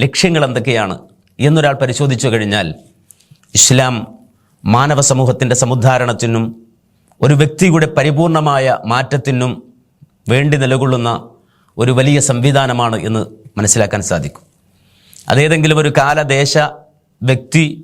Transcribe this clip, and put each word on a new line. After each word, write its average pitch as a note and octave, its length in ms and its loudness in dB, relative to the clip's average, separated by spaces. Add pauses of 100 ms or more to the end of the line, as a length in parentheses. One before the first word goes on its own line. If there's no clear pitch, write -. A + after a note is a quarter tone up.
ലക്ഷ്യങ്ങൾ D#3+ 440 0
എന്തൊക്കെയാണ് A2+ 480 -2 (520)
എന്നൊരാൾ D3 340 2
പരിശോധിച്ചു C3 520 -2
കഴിഞ്ഞാൽ G#2 360 -2 (920)
ഇസ്ലാം B2+ 360 2 (800)
മാനവ C#3 260 2 (100)
സമൂഹത്തിൻ്റെ B2+ 520 0
സമുദ്ധാരണത്തിനും A#2+ 840 0 (800)
ഒരു D3 160 4
വ്യക്തിയുടെ D#3 560 2
പരിപൂർണമായ D3 800 0 (160)
മാറ്റത്തിനും B2+ 600 -2 (800)
വേണ്ടി C#3+ 300 2
നിലകൊള്ളുന്ന B2+ 480 0 (720)
ഒരു B2 180 2
വലിയ C#3+ 180 4 (120)
സംവിധാനമാണ് A#2+ 680 0 (120)
എന്ന് A2 120 -2 (360)
മനസ്സിലാക്കാൻ G#2 520 0
സാധിക്കും. D2+ 340 -6 (880)
അതേതെങ്കിലും D#3 500 2
ഒരു D3 80 2 (100)
കാലദേശ C#3+ 580 0 (720)
വ്യക്തി D3+ 340 0 (200)